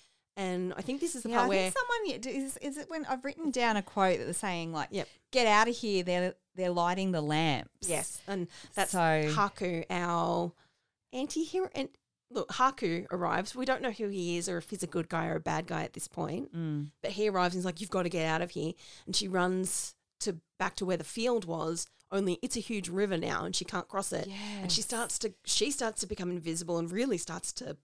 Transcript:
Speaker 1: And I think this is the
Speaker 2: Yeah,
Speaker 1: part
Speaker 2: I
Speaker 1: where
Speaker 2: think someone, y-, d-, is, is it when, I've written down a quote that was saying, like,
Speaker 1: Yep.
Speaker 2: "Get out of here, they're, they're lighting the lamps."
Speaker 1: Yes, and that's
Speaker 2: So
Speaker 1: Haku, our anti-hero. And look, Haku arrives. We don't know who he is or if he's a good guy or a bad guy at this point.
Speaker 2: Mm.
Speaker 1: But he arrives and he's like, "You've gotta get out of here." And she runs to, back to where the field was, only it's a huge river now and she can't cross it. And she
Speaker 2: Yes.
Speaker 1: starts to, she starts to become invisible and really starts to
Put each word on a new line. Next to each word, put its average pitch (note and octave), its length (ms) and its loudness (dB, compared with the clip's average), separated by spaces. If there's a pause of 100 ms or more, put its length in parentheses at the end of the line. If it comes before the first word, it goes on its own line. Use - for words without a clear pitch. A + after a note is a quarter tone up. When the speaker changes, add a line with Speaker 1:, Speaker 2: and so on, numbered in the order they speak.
(360)
Speaker 1:
And F#3 400 -2
I G3 60 -8
think C4+ 180 -2
this E4+ 160 -2
is A#3 80 -8
the A3+ 60 -2
Speaker 2:
Yeah, A#3 80 2
Speaker 1:
part A3+ 80 6
Speaker 2:
I - 20 4
Speaker 1:
where F#3+ 220 4
Speaker 2:
think - 80 2
someone, A#4+ 340 0
y-, - 60 -4
d-, A#3+ 120 -6
is, C4+ 280 -2
is C#4+ 180 -6
it D4 140 -10
when, D#4+ 160 -6
I've C4 180 -4
written D4 260 -4
down A#3 260 4
a G3+ 60 2
quote F#3+ 360 4
that A2+ 80 -4
was E3 100 -2
saying, E3+ 360 -2
like, D3+ 200 -4
Speaker 1:
Yep. G3 160 -4 (240)
Speaker 2:
"Get B3 160 6
out G#3+ 200 10
of A#3+ 80 0
here, G3 280 0
they're, F3+ 300 2 (200)
they're F3+ 160 0
lighting F3+ 400 2
the E3+ 100 2
lamps." D3+ 680 0
Speaker 1:
Yes, - 400 0
and F#3+ 180 -4 (280)
that's - 180 0
Speaker 2:
So F#3 60 2
Speaker 1:
Haku, E3 920 2
our F3 640 2 (600)
anti-hero. D#4 640 -2
And C4+ 140 -2 (420)
look, A3+ 200 -4
Haku G3+ 600 2
arrives. F3+ 460 -2
We B3+ 80 -2
don't C4 180 0
know B3+ 80 0
who G#3 200 -4
he F3 260 0
is E3+ 120 -2
or F3 100 -2
if - 120 -8
he's F#3+ 140 -4
a - 20 -4
good E3 220 -2
guy E3 180 0
or D#3+ 80 0
a D#3+ 60 -2
bad D#3+ 260 0
guy D#3+ 160 -2
at - 120 -6
this - 120 -8
point. E3+ 480 -4
Speaker 2:
Mm. D3+ 360 -2 (120)
Speaker 1:
But - 100 -2
he G#3 160 2
arrives F3+ 280 2
and - 20 0
he's F3+ 60 0
like, F3+ 160 -2
"You've G#3 100 -6
gotta F3+ 180 2
get E3 160 0
out D#3+ 160 2
of F3 120 -2
here." D#3 220 -2 (320)
And F#3+ 100 0
she G#3 100 2
runs F#3 720 0 (240)
to, F#3 160 -2 (200)
back F3+ 200 -2
to F#3+ 100 -4
where F3+ 100 2
the D#3 80 -2
field A#3 420 0
was, E3 420 -2 (240)
only F#3+ 300 2
it's B3+ 140 -2
a A#3 40 -2
huge G3 280 -4
river F#3+ 280 0
now - 280 -2
and F#3 120 -2
she F3+ 80 -2
can't - 240 -6
cross - 240 -2
it. F3 160 -4 (340)
And F3+ 80 -2
she G3+ 120 4
Speaker 2:
Yes. - 40 -2
Speaker 1:
starts A#3 320 -2
to, G#3 160 -4 (100)
she - 280 2
starts A3+ 300 -2
to G3+ 40 -4
become F3+ 240 -4
invisible E3+ 480 -2
and E3 140 -2
really A3 260 2
starts - 360 -6
to B3 300 -8